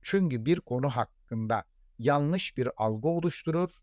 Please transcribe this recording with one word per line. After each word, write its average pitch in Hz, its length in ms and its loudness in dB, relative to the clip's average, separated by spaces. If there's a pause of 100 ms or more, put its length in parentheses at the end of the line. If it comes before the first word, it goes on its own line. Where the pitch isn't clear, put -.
Çünkü 151 420 0
bir 170 160 2
konu 127 280 -2
hakkında 113 760 -4 (340)
yanlış 143 580 0
bir 120 200 0
algı 110 320 0
oluşturur 170 600 -2 (120)